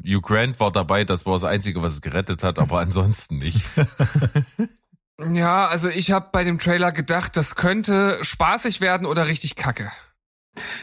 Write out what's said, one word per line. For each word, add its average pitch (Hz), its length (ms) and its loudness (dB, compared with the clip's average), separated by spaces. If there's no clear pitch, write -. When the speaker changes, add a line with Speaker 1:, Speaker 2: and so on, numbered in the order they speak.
Speaker 1:
Hugh 95 180 0
Grant 117 380 0
war 104 120 2
dabei, 95 320 2
das 90 240 -2
war 92 60 2
das 90 100 0
Einzige, 95 400 -2
was 85 100 -2
es 73 80 -10
gerettet 90 420 -4
hat, 90 140 0
aber - 220 2
ansonsten 92 580 0
nicht. 80 260 0
<laughs> - 0 -
Speaker 2:
Ja, 175 340 2
also 170 200 0
ich 175 240 0
hab 190 200 0
bei 180 120 2
dem 175 140 0
Trailer 175 340 2
gedacht, 165 460 -2
das 156 180 -2
könnte 196 680 2
spaßig 190 580 0
werden 185 240 2
oder 156 220 2
richtig 156 280 -4
kacke. 113 360 -6